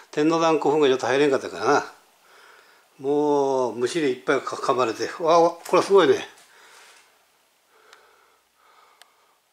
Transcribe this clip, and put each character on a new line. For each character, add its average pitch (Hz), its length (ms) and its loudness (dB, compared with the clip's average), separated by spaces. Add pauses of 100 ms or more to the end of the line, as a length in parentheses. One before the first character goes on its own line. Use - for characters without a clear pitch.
(120)
天 151 180 0
王 165 100 0
山 160 200 0
古 147 100 -2
墳 151 80 0
が 147 80 2
ち 127 60 4
ょ - 20 0
っ - 40 -4
と 110 80 -8
入 127 120 0
れ 147 80 2
ん 135 60 0
か 127 60 0
っ - 20 -16
た 90 100 -12
か 87 80 -14
ら 104 60 -8
な。 135 200 0 (1160)
も 139 680 0
う、 104 40 -10
む 120 140 -4
し 170 120 -4
り 139 100 0
い - 40 0
っ - 40 -14
ぱ 143 180 -2
い 123 40 -2
か-、 - 140 -10
噛 - 200 -2
ま 123 120 0
れ 110 80 -4
て。 110 160 -8 (100)
わ 170 260 4
あ、 170 40 2 (180)
こ 185 80 2
れ 160 60 4
す 196 100 -2
ご 190 120 8
い 143 40 4
ね。 113 200 2 (3250)